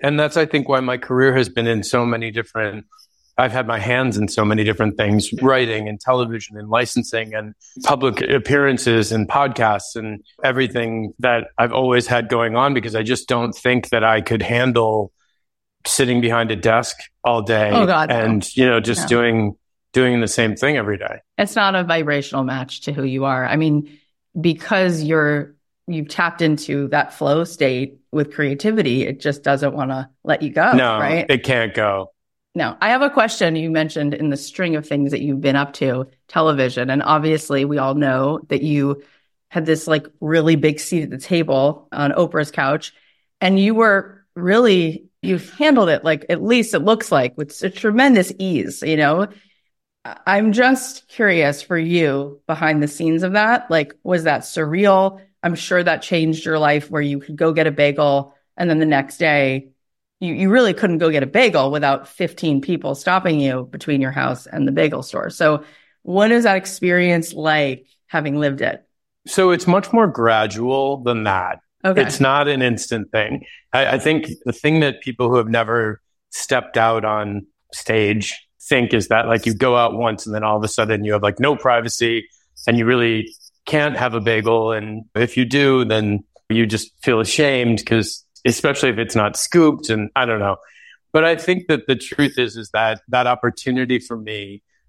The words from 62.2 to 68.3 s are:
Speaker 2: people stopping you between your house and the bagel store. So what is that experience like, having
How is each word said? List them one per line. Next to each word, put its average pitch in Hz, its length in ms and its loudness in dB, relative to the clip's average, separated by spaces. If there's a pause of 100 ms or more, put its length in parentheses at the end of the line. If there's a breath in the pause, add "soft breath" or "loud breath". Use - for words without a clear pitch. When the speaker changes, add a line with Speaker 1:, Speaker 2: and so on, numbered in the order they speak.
Speaker 2:
people 147 320 -4
stopping 180 460 0
you 131 320 -2
between 147 300 -2
your 131 100 -2
house 131 340 -4
and - 220 -4
the 135 40 -2
bagel 151 300 0
store. - 300 -8
So 151 320 0 (400 loud breath)
what 202 260 2
is 233 140 4
that 196 140 4
experience 180 760 0
like, 151 540 -2 (180)
having 147 340 -4